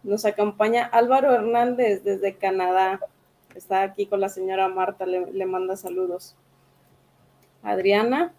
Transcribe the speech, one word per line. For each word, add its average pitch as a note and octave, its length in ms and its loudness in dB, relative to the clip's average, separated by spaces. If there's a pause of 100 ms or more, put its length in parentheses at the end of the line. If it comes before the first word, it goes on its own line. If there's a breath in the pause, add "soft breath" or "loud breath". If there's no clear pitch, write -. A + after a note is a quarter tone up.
Nos G#3+ 240 -2
acompaña G#3+ 600 0
Álvaro B3 480 4
Hernández A#3 720 0
desde G3 320 -2
Canadá. F#3+ 640 0 (560)
Está F#3+ 280 -2
aquí G3 240 -4
con G3+ 140 -2
la F#3+ 80 0
señora F#3+ 380 -2
Marta. F#3 380 -4
Le, F3+ 260 -4
le F#3+ 140 -4
manda F#3 300 -4
saludos. F#3 600 -8 (1300)
Adriana. G#3+ 760 2